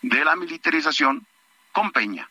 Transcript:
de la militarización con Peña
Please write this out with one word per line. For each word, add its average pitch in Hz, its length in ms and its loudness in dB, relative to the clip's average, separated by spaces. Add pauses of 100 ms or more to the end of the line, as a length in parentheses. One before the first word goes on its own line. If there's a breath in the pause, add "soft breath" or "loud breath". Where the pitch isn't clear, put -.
de 254 220 0
la 320 120 2
militarización 160 880 0 (460)
con 208 200 0
Peña 104 380 -4